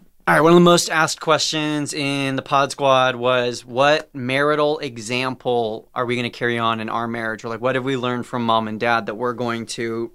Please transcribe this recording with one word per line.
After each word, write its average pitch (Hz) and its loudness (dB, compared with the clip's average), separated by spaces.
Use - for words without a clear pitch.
All 170 4
right, 156 6
one 160 8
of 175 10
the 180 10
most 175 6
asked 160 0
questions 151 0
in 139 -2
the 135 -4
Pod 135 2
Squad 131 2
was, 123 0
"What 139 2
marital 147 0
example 123 -4
are 127 -4
we 120 -2
gonna 120 -4
carry 120 -2
on 113 0
in 110 -8
our 117 -4
marriage?" 113 -6
Or, 120 -8
like, 113 -8
"What 127 0
have 127 -2
we 135 -2
learned 123 -4
from 120 -4
mom 113 2
and 107 -8
dad 117 0
that 107 -6
we're 123 -4
going 117 -6
to 117 -8